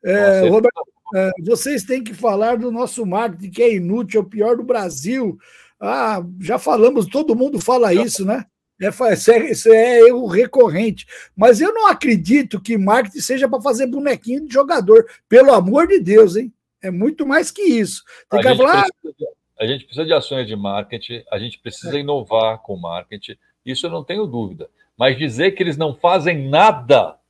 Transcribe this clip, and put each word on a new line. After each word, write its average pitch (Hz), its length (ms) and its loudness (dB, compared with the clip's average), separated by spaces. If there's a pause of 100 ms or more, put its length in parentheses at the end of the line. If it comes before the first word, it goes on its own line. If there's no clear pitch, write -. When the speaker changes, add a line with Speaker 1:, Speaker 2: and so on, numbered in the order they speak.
Speaker 1:
É, 170 100 -2
Speaker 2:
Nossa, 202 260 4
ele 180 100 4
Speaker 1:
Roberto, 220 240 2 (380)
Speaker 2:
tá 196 60 -2
Speaker 1:
é, 190 120 0 (140)
"Vocês 233 400 -4
têm 254 180 -6
que 220 120 -14
falar 220 420 -2
do 240 140 -6
nosso 240 340 -8
marketing, 190 460 -6
que 220 120 -4
é 226 120 4
inútil, 202 460 -2
é 190 40 -6
o - 40 -10
pior 220 280 -2
do 240 60 -10
Brasil." 214 760 -6 (440)
Ah, 220 420 -4 (180)
já 196 180 -4
falamos, 233 480 0
todo 302 280 -2
mundo 262 240 -2
fala 233 360 0
Speaker 2:
Já. 202 80 0
Speaker 1:
isso, 214 220 -6
né? 220 200 -4 (360)
É, 190 120 -2
fa-, 240 200 0
isso 185 180 2
é, 233 200 2
isso 226 220 4
é 233 280 6
erro 247 260 8
recorrente. 214 800 0 (300)
Mas 214 240 4
eu 381 120 0
não 453 160 0
acredito 226 720 0
que 226 180 -4
marketing 208 420 0
seja 262 280 -2
pra 254 120 -4
fazer 262 260 -2
bonequinho 277 600 -6
de 254 60 -16
jogador. 233 540 4 (220)
Pelo 262 240 8
amor 226 340 4
de 392 140 2
Deus, 196 360 6
hein? 226 160 -6 (300)
É 190 80 -8
muito 269 360 -4
mais 294 240 0
que - 120 -10
isso. 233 400 0 (280)
Tem 208 100 2
Speaker 2:
A - 20 -2
Speaker 1:
que 240 60 2
Speaker 2:
gente 247 100 4
Speaker 1:
falar, 330 240 4 (200)
Speaker 2:
precisa 320 160 -14
de, - 80 -10 (320)
a 110 80 -4
gente 127 180 -6
precisa 151 220 -8
de 160 80 -2
ações 131 320 -4
de 107 100 -10
marketing, 104 760 -10
a 104 80 -4
gente 113 200 -12
precisa - 380 -12
Speaker 1:
É. 143 40 -4
Speaker 2:
inovar 113 640 -2
com 101 120 -12
o 90 60 -12
marketing, 90 560 -14 (280)
isso 127 220 -8
eu 170 40 -6
não 165 140 -10
tenho 202 220 -6
dúvida. 101 420 -10 (300)
Mas 127 200 0
dizer 147 340 -2
que 196 100 -8
eles 156 140 -4
não 151 180 -4
fazem 165 540 0
nada 135 680 2 (140)